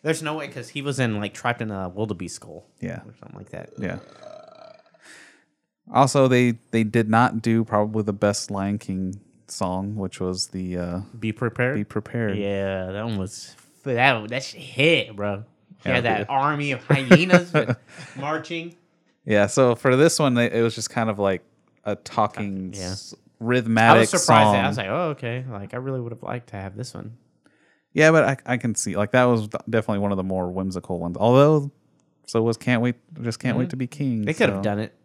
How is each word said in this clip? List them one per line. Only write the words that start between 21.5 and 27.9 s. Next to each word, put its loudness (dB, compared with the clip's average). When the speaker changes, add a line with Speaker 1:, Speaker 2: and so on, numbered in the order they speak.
Speaker 2:
a -4
talking, -4
Speaker 1:
Yeah. -8
Speaker 2:
s-, -14
rhythmatic 6
Speaker 1:
I 8
was 4
surprised. 0
Speaker 2:
song. 6
Speaker 1:
That. 2
I 0
was -2
like, -4
"Oh, -2
okay." -6
Like, -10
I -6
really -6
would -8
have -14
liked -10
to -14
have -10
this -12
one. -14